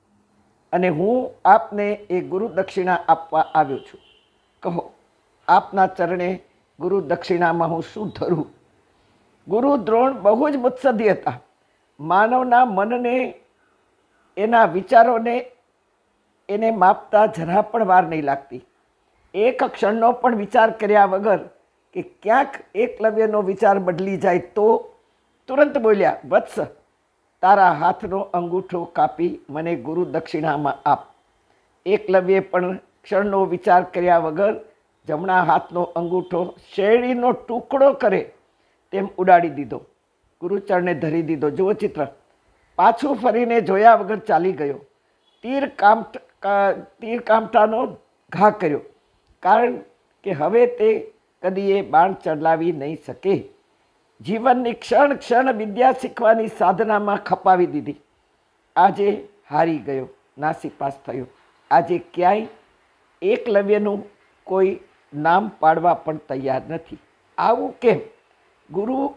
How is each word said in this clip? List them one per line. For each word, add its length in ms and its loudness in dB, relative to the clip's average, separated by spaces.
અને 160 0
હું 460 -2
આપને 480 2
એ 280 -6
ગુરુ 280 -6
દક્ષિણા 600 -4
આપવા 320 0
આવ્યો 380 -2
છું. 220 -20
કહો, 300 -8
આપના 380 2
ચરણે 540 -4
ગુરુ 200 -2
દક્ષિણામાં 680 -2
હું 140 -4
શું 260 -10
ધરું? 460 -4
ગુરુ 280 2
દ્રોણ 380 0
બહુ 360 2
જ 60 -2
મુત્સદી 540 0
હતા. 300 -2
માનવના 640 2
મનને, 680 -2
એના 280 4
વિચારોને 840 2
એને 220 0
માપતા 560 4
જરા 360 -2
પણ 220 -2
વાર 200 4
નહીં 200 -4
લાગતી. 400 -6
એક 300 0
ક્ષણનો 480 0
પણ 240 0
વિચાર 340 2
કર્યા 340 2
વગર 320 0
કે 100 -10
ક્યાંક 460 0
એકલવ્યનો 680 0
વિચાર 360 2
બદલી 380 -2
જાય 220 0
તો 560 0
તુરંત 320 2
બોલ્યા, 380 2
"વત્સ, 320 -2
તારા 300 6
હાથનો 460 -2
અંગૂઠો 640 -6
કાપી 640 -4
મને 280 -6
ગુરુ 280 -4
દક્ષિણામાં 840 -4
આપ." 260 -2
એકલવ્યે 540 2
પણ 360 -4
ક્ષણનો 680 -2
વિચાર 380 2
કર્યા 360 0
વગર 420 -2
જમણા 340 -2
હાથનો 400 0
અંગૂઠો 720 -4
શેરડીનો 580 2
ટુકડો 600 0
કરે 400 -2
તેમ 160 -4
ઉડાડી 300 4
દીધો, 360 -10
ગુરુચરણે 540 -2
ધરી 280 -2
દીધો. 280 -2
જુઓ 220 0
ચિત્ર, 340 -4
પાછું 400 2
ફરીને 440 0
જોયા 340 6
વગર 240 -4
ચાલી 340 -2
ગયો. 280 -6
તીર 260 -4
કામઠ-, 520 0
કા-, 300 0
તીર 200 -6
કામઠાનો 760 0
ઘા 200 4
કર્યો, 300 -4
કારણ 340 2
કે 60 -6
હવે 360 2
તે 460 -2
કદીએ 400 -2
બાણ 300 2
ચલાવી 600 -2
નહીં 340 -8
શકે. 420 -4
જીવનની 520 0
ક્ષણ 420 0
ક્ષણ 380 0
વિદ્યા 400 0
શીખવાની 560 0
સાધનામાં 680 0
ખપાવી 500 0
દીધી. 340 -8
આજે 520 2
હારી 280 0
ગયો, 300 -8
નાસીપાસ 540 -8
થયો. 200 -10
આજે 280 2
ક્યાંય 480 -2
એકલવ્યનું 840 0
કોઈ 360 0
નામ 340 0
પાડવા 460 2
પણ 220 -8
તૈયાર 520 -6
નથી. 300 -12
આવું 340 0
કેમ? 280 2
ગુરુ 460 -4